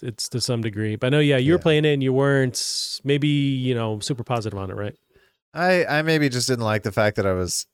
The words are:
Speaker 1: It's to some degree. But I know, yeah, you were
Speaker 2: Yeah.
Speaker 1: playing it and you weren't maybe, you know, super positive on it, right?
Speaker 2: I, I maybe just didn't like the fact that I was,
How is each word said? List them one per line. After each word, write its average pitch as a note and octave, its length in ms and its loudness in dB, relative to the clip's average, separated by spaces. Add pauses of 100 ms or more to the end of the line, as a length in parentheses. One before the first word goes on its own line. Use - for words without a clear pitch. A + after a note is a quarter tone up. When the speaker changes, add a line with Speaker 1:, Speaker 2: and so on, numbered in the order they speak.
Speaker 1:
It's - 280 -8
to B2 100 -4
some A#2 200 -2
degree. G#2+ 360 -4
But B2+ 120 -2
I - 20 2
know, D3 100 4
yeah, C#3+ 160 4
you C3 160 4
were F3+ 60 4
Speaker 2:
Yeah. F3 40 -4
Speaker 1:
playing D3+ 220 4
it D3+ 100 4
and C#3 80 0
you C3 100 2
weren't C3+ 920 0
maybe, C#3+ 240 2
you C#3 460 0
know, A2 260 -2
super A#2+ 240 -6
positive G#2+ 340 -4
on F#2+ 120 -6
it, F#2+ 40 -10
right? G2+ 220 -8 (580)
Speaker 2:
I, F3 320 2
I D3+ 160 0
maybe D#3 260 2
just B2 200 -2
didn't A#2+ 160 0
like G#2+ 180 0
the G#2 100 -4
fact G#2+ 240 2
that G2 100 0
I F#2+ 60 2
was, F#2 420 -2